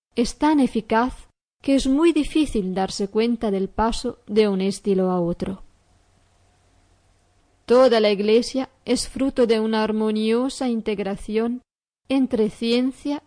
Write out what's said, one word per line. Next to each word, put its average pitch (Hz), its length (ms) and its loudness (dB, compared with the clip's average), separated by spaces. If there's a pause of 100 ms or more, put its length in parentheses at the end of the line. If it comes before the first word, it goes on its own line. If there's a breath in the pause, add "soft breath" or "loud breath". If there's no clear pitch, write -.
(160)
es - 220 -2
tan 302 240 4
eficaz 233 680 -2 (340)
que 277 140 2
es 262 120 0
muy 302 260 4
difícil 262 600 0
darse 190 360 -4
cuenta 226 420 0
del 190 160 -2
paso 233 600 -4
de 208 200 4
un 196 140 0
estilo 190 500 0
a 180 80 0
otro. 175 440 -4 (2000)
Toda 240 340 6
la 208 120 4
iglesia 220 580 0 (160)
es - 240 -2
fruto 262 360 -2
de 220 140 2
una 220 240 0
armoniosa 220 880 -2
integración 214 920 -4 (460)
entre 247 420 0
ciencia 254 760 -2